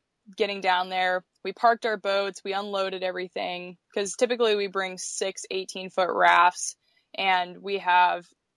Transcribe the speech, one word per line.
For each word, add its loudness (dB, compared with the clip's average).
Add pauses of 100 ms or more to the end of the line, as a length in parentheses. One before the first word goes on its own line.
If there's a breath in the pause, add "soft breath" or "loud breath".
(380)
getting -2
down 2
there, 0 (180)
we -6
parked 2
our 0
boats, -2
we -4
unloaded -4
everything, -6 (160)
'cause -4
typically 2
we -2
bring -6
six -6
eighteen-foot -2
rafts, 4 (360)
and -2
we -6
have 2 (320)